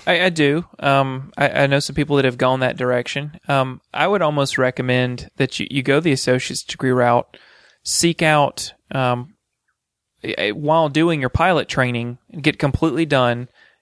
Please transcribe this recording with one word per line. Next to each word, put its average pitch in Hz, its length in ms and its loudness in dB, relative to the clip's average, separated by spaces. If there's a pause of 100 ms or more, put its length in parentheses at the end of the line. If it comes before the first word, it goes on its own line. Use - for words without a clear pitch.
I, 180 200 2
I 190 40 4
do. 160 360 0 (140)
Um, 135 580 0
I, 139 120 2
I 139 180 2
know 139 120 2
some 143 160 -8
people 143 200 0
that 135 100 4
have 123 120 0
gone 131 220 2
that 127 160 0
direction. 127 720 -4
Um, 131 340 -2 (120)
I 156 140 0
would 196 140 0
almost 147 360 0
recommend 127 800 -2
that - 220 -2
you, - 100 -6
you 135 140 -4
go 135 160 2
the 165 120 0
associate's 131 520 -2
degree - 280 -4
route, 120 460 2 (460)
seek - 380 0
out, 151 520 0 (180)
um, 123 440 -4 (880)
a-, - 240 -4
a-, 104 40 -2
while 156 380 0
doing 156 320 0
your 127 80 -2
pilot 165 400 0
training, 120 480 -2 (240)
get 147 180 0
completely 151 460 0
done, 123 420 0 (340)